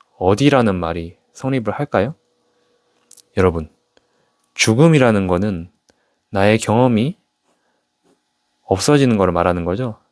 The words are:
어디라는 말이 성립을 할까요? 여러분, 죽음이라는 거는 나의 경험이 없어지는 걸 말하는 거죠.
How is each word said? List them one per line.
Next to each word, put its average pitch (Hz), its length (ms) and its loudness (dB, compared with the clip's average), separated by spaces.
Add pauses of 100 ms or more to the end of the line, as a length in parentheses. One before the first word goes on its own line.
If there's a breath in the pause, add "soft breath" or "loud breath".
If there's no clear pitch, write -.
(180)
어디라는 110 580 2
말이 85 420 -8 (160)
성립을 127 400 -6
할까요? 127 420 -4 (1200)
여러분, 85 320 -2 (880)
죽음이라는 120 720 2
거는 90 440 -4 (580)
나의 104 280 2
경험이 120 600 0 (1500)
없어지는 123 540 0
걸 92 140 0
말하는 87 340 -2
거죠. 110 340 -6 (120)